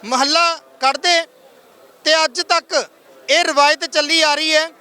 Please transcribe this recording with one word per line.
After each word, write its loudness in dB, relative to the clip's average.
ਮਹੱਲਾ 0
ਕੱਢਦੇ, 0
ਤੇ 2
ਅੱਜ -6
ਤੱਕ -2
ਇਹ 2
ਰਵਾਇਤ 2
ਚੱਲੀ -2
ਆ 2
ਰਹੀ -2
ਹੈ। 0